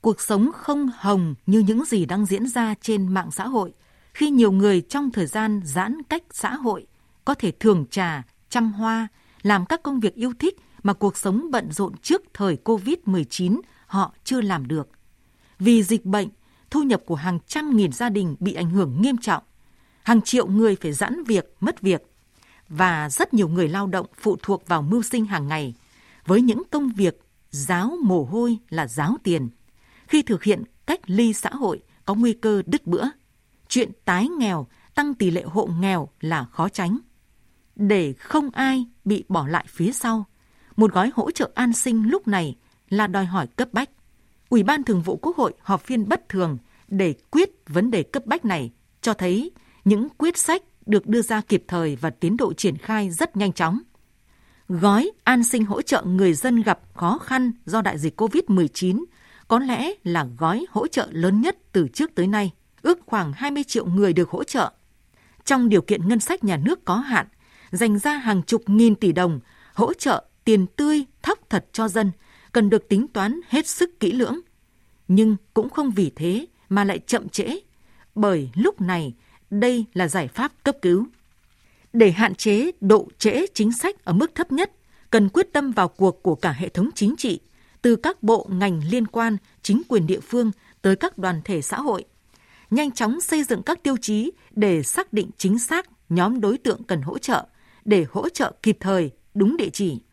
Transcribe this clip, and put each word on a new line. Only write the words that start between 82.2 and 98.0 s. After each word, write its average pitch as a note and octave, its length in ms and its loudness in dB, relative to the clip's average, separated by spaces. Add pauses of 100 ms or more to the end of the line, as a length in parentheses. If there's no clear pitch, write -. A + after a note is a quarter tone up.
chế A3+ 360 0 (100)
độ G3 260 6 (100)
trễ A#3 360 2
chính A3 180 2
sách F#4 340 -4
ở E3 80 0
mức C4 220 2
thấp E4+ 160 -4
nhất, E4 200 0 (380)
cần G#3 200 4
quyết - 240 2
tâm C#4+ 180 0
vào G3 160 2
cuộc - 360 0
của E3 120 2
cả E3+ 160 -2
hệ C3+ 180 -6
thống G#3 260 0
chính A3 220 0
trị, G#3+ 220 -4 (420)
từ A#3 140 6
các D4+ 280 -4
bộ A3 280 2
ngành F3+ 380 -2
liên A3+ 180 0
quan, A3+ 300 -2 (240)
chính A3 260 2
quyền F#3+ 200 2
địa F#3 120 0
phương A#3 320 -2 (300)
tới F#3+ 140 4
các E4+ 220 -4
đoàn F3+ 280 -4
thể E3+ 160 -4
xã - 180 -6
hội. B3 260 -2 (640)
Nhanh C#4+ 220 0
chóng B3 300 -2
xây D#4 220 0
dựng A#3+ 200 -2
các E4+ 200 -4
tiêu C4+ 180 -2
chí G#3+ 300 -2 (200)
để F#3 320 2
xác - 300 -4
định G#3 240 -2
chính G3+ 220 2
xác E4 300 -4 (200)
nhóm G3 320 0
đối G#3 160 0
tượng A3+ 260 -2
cần E3 180 -4
hỗ C#3 160 -8
trợ, - 280 -2 (400)
để G3 240 4